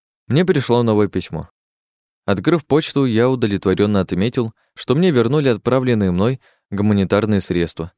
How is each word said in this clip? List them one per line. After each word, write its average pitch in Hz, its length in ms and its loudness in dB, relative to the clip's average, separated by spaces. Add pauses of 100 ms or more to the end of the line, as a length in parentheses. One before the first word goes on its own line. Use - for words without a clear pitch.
(280)
Мне 165 180 0
пришло 123 380 0
новое 104 240 2
письмо. 82 420 -8 (800)
Открыв 143 400 0
почту, 143 380 0
я 117 220 2
удовлетворенно 101 760 0
отметил, 113 520 -4 (220)
что - 180 -4
мне 180 160 2
вернули 135 400 2
отправленные 117 640 0
мной 107 280 0 (300)
гуманитарные 101 720 0
средства 85 560 -4